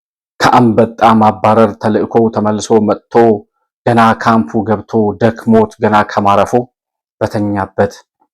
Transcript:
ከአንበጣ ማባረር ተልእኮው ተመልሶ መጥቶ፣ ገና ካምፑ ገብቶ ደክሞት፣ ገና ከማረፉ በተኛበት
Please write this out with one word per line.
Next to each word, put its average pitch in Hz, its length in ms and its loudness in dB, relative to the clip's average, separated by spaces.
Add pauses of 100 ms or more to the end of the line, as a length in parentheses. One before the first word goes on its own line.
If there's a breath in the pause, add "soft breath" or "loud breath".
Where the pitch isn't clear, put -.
(400)
ከአንበጣ 117 600 0 (140)
ማባረር 110 600 2
ተልእኮው 107 540 -2
ተመልሶ 107 380 -4 (140)
መጥቶ፣ 104 320 -4 (720)
ገና 117 140 0 (160)
ካምፑ 113 340 -2 (120)
ገብቶ 101 300 -6 (240)
ደክሞት፣ 110 640 0
ገና 107 260 0
ከማረፉ 104 480 0 (680)
በተኛበት 101 720 -4 (420)